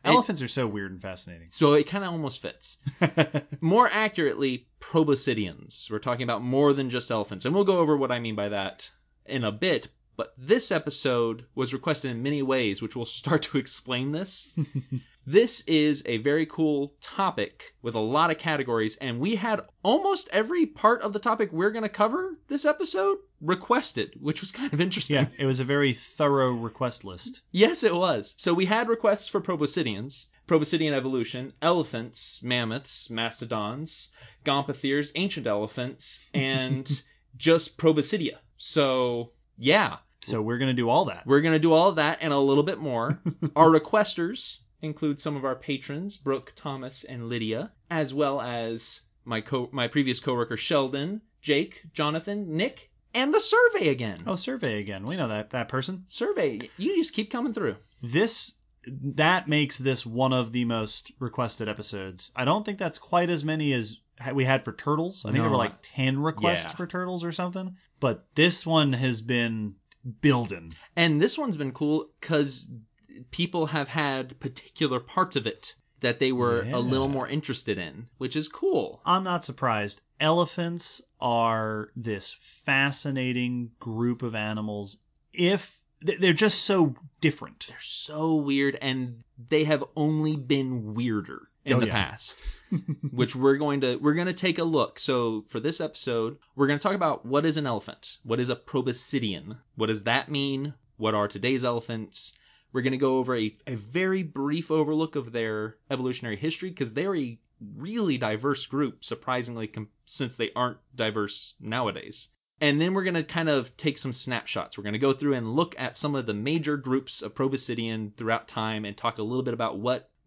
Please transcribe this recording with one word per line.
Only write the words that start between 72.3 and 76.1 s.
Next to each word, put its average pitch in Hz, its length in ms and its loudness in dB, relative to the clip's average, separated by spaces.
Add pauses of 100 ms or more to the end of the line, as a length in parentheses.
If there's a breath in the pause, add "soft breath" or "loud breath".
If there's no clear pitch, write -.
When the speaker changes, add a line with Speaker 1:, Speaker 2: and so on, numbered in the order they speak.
Speaker 2:
people 175 340 0
have 147 220 -2
had 135 500 -2
particular 127 640 -2
parts 185 340 -2
of 127 100 0
it - 300 -6 (280)
that 120 180 0